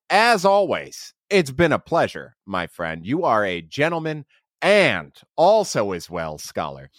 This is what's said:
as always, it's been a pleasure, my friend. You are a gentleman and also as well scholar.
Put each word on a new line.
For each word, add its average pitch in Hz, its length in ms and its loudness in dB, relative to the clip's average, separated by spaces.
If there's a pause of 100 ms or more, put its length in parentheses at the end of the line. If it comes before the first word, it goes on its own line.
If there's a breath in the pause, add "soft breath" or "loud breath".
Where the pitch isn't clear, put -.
(100)
as 208 340 2
always, 151 680 0 (160)
it's 170 220 2
been 151 200 2
a 104 60 0
pleasure, 107 560 -4 (120)
my 90 200 -4
friend. 82 400 -8
You 156 160 -2
are 113 220 2
a 87 180 -4
gentleman 156 600 -4 (380)
and 135 500 2 (240)
also 160 560 2
as 85 160 -8
well 80 300 -6
scholar. 69 500 -10 (100)